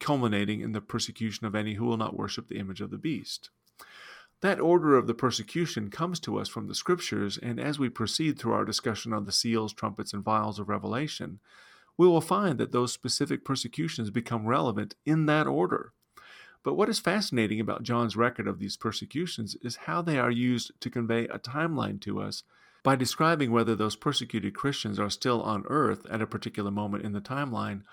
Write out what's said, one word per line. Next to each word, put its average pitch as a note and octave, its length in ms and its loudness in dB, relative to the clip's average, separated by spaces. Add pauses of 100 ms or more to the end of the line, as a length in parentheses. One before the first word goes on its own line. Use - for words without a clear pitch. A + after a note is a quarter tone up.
culminating G#2+ 600 2
in A2+ 120 -4
the G#2+ 80 -2
persecution A2 640 -4
of G2+ 80 -4
any G#2+ 200 -2
who G#2+ 100 -2
will A#2 120 0
not A2 200 -2
worship G#2 320 -6
the - 100 -8
image F#2+ 220 -6
of G2+ 100 -6
the G2+ 80 -8
beast. - 520 -6 (920)
That F#3+ 180 2
order D#3 380 6
of A#2 100 6
the A2+ 80 0
persecution A#2 760 -2
comes E3+ 300 -4
to G#2 180 -4
us G#2 100 -4
from G#2+ 180 -8
the G2+ 80 -8
scriptures, G#2 640 -2
and A#2 220 -4
as D3 180 -2
we C3+ 100 2
proceed C#3+ 480 0
through A2+ 180 0
our G#2 100 4
discussion A2 480 -2
on G#2 140 -2
the G2 60 -8
seals, A2+ 400 2
trumpets, G#2 400 -6
and G2+ 120 -4
vials G#2+ 340 0
of G2+ 100 -6
Revelation, G#2 680 -4 (580)
we F3+ 120 10
will E3 120 8
find F#3 380 2
that A2+ 140 0
those B2 200 2
specific C3+ 520 -2
persecutions B2+ 640 -4
become A#2 360 -2
relevant A2+ 580 0
in D#3 220 4
that D3+ 200 4
order. D3 460 0 (720)
But C3+ 120 0
what G3+ 140 4
is A3+ 100 2
fascinating B2 600 2
about G#2 240 -2
John's A#2 340 0
record A#2 300 2
of G2 120 -2
these G2 180 -6
persecutions A#2 880 -6
is A#2+ 140 -6
how E3+ 260 -4
they D#3+ 160 2
are B2 120 4
used A#2+ 500 0
to B2 100 -6
convey A#2 340 0
a - 140 -8
timeline B2 640 -4
to G2+ 180 -4
us G2+ 220 -6 (400)
by C3+ 140 6
describing C#3+ 540 2
whether A2+ 240 6
those G#2 220 0
persecuted A2+ 580 -2
Christians A#2 440 -2
are G#2 120 0
still A#2+ 320 2
on G#2 260 -2
earth B2 420 2
at G#2+ 100 -2
a A2 60 -2
particular G#2 440 -4
moment G2+ 340 -2
in G#2+ 80 -4
the G2+ 80 -4
timeline, G#2+ 640 -4 (100)